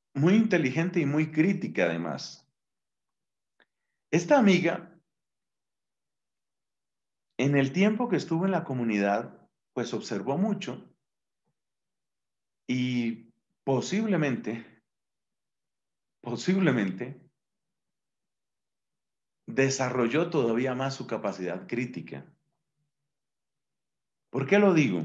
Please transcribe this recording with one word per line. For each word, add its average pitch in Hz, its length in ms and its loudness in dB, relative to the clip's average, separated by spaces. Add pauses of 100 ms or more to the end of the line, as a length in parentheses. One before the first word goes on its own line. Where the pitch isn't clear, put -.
(140)
muy 165 220 4
inteligente 170 640 2
y 143 80 0
muy 151 240 0
crítica, 151 540 0
además. 82 640 -6 (1600)
Esta 175 260 4
amiga, 196 580 2 (2500)
en 143 180 2
el 135 160 2
tiempo 214 340 2
que 175 100 0
estuvo 165 280 -2
en 196 60 0
la 165 120 0
comunidad, 110 800 -2 (300)
pues 120 220 -4
observó 110 420 -4
mucho 185 500 -4 (1800)
y 123 640 -2 (340)
posiblemente, 139 1160 -2 (1400)
posiblemente, 120 1000 -2 (2250)
desarrolló 131 840 0
todavía 127 460 0
más 135 180 -4
su 120 140 -10
capacidad 92 600 -6
crítica. 87 640 -8 (2000)
¿Por 127 180 -4
qué 202 120 4
lo 196 160 6
digo? 101 300 2